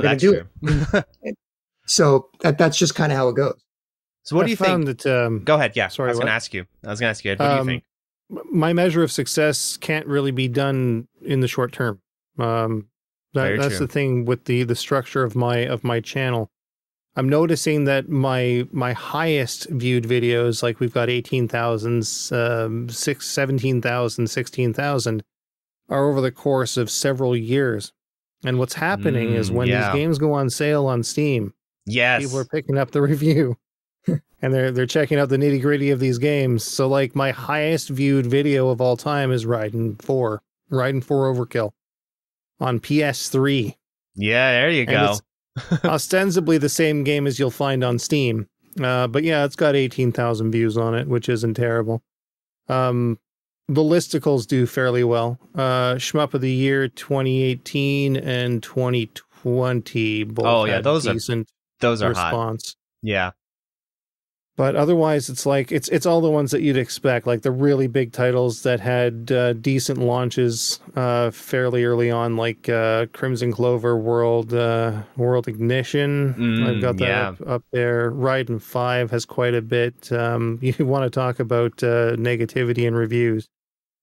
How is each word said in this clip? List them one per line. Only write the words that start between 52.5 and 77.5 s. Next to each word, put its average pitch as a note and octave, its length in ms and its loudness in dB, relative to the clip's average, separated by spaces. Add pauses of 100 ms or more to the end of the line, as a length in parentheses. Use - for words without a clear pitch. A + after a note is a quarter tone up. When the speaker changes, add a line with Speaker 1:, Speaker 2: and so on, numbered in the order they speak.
Speaker 3:
Um, B2 500 0 (500)
the D#3 140 2
listicles D3+ 640 2
do B2+ 180 2
fairly B2 380 0
well. A#2 340 0 (160)
Uh, B2+ 400 0
Shmup D3 400 -2
of C3 60 -2
the C3 100 0
Year C3+ 380 2
twenty C3 560 -2
eighteen C#3 720 -2
and B2 480 -2
twenty B2 420 -2 (360)
twenty A#2+ 840 -2
both A2 200 -4
Speaker 2:
Oh, A#2 200 4
yeah, G#2+ 100 0
Speaker 3:
had G2+ 100 -2
Speaker 2:
those D3 220 2
are, G#2 60 2
Speaker 3:
decent A2+ 360 -4 (320)
Speaker 2:
those A#2 220 0
are F#2+ 100 2
hot. F2 180 -2
Speaker 3:
response. A2+ 440 -4 (280)
Speaker 2:
Yeah. G2 280 0 (1300)
Speaker 3:
But C#3 200 2
otherwise, D#3 520 2
it's C3 180 -8
like, C#3 260 0
it's, D3 160 -2
it's D3 180 0
all E3 140 4
the D#3+ 100 4
ones D3 220 0
that C#3+ 100 0
you'd C#3+ 140 2
expect, B2 500 -2
like, A#2+ 160 0
the C3+ 80 0
really C3+ 380 2
big A#2+ 240 -2
titles B2 500 0
that B2 160 0
had, A#2+ 540 0
uh, B2 220 2
decent B2+ 440 -2
launches, B2 800 0 (160)
uh, A#2+ 380 0
fairly B2 520 -2
early A#2+ 240 2
on, A#2 280 0
like, A#2 320 -4
uh, A2+ 440 0
Crimson B2 380 -2
Clover A#2+ 480 0
World, A#2 560 0
uh, A2+ 480 0 (140)
World B2 320 0
Ignition. C3 920 0
Speaker 2:
Mm, A#2 380 0
Speaker 3:
I've G#2 40 -2
got G2+ 180 0
that - 100 0
Speaker 2:
yeah. G2+ 220 0
Speaker 3:
up, F2+ 180 -12
up B2 240 -4